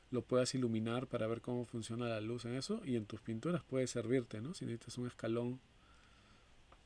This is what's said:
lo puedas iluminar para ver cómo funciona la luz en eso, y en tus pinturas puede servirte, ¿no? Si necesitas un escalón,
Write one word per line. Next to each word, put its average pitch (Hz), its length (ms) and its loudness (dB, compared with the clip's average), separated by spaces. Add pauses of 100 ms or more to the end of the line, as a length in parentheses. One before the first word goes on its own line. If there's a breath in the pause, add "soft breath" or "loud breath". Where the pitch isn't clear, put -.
(120)
lo 120 100 2
puedas 123 320 4
iluminar 117 520 2
para 113 200 0
ver 113 140 0
cómo 123 240 -2
funciona 117 440 -2
la 113 120 0
luz 113 240 -4
en 120 100 -2
eso, 202 300 -2
y 131 120 2
en 107 100 2
tus 107 140 -8
pinturas 127 420 0
puede 131 240 0
servirte, 117 540 0
¿no? 151 140 -6
Si - 120 -8
necesitas 117 320 -6
un 123 80 -2
escalón, 120 540 -2 (1300 soft breath)